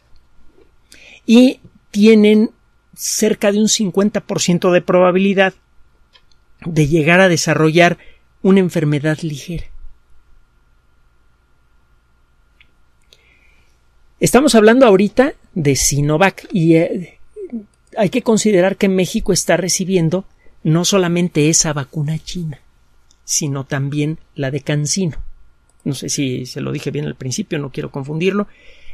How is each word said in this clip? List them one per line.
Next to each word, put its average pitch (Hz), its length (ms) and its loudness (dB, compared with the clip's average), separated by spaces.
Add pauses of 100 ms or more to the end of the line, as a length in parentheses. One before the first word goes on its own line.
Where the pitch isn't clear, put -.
(1300)
Y 247 340 4 (320)
tienen 214 600 4 (440)
cerca - 560 -2
de 202 80 -2
un 214 100 2
cincuenta 202 520 0
por 185 200 -8
ciento 180 300 0
de 175 100 4
probabilidad 185 720 2 (1120)
de 156 220 0
llegar 165 320 2
a 190 100 4
desarrollar 160 680 2 (440)
una 196 180 4
enfermedad 156 600 -2
ligera. 156 440 -10 (4000)
Estamos 269 360 2
hablando 226 300 6
ahorita 208 480 2 (200)
de 147 220 0
Sinovac 151 760 0
y, 165 240 2
eh, 170 440 -4 (800)
hay 208 120 0
que 240 140 -4
considerar 202 540 2
que 202 120 0
México 190 440 -2
está 175 240 0
recibiendo 180 680 -2 (380)
no 165 220 0
solamente 170 640 0
esa 160 240 0
vacuna 151 440 -6
china, 160 440 -10 (600)
sino 139 420 -6
también 147 540 -4 (160)
la 135 160 -6
de 147 100 -8
CanSino. 151 560 -4 (680)
No 151 100 -4
sé 151 160 -10
si 131 360 -6
se 139 160 -12
lo 135 100 -6
dije 143 200 -8
bien 147 140 -6
al 151 100 -8
principio, 147 440 -8
no 143 120 -10
quiero 147 200 -10
confundirlo. 160 560 -4 (460)